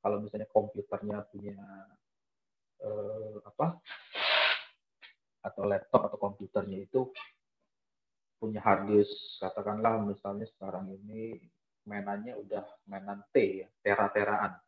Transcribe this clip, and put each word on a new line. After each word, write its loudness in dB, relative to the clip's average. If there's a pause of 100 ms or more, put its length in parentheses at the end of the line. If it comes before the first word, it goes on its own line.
kalau 2
misalnya -8
komputernya -2
punya, -12 (1300)
eh, -6 (120)
apa, -2 (1700)
atau -4
laptop 2
atau -8
komputernya -4
itu 0 (1300)
punya -4
hard 4
disk, 8 (240)
katakanlah 0
misalnya -4 (140)
sekarang -8
ini -10 (480)
mainannya -6
udah -6 (240)
mainan -10
T 4
ya, -14 (120)
tera-teraan. 2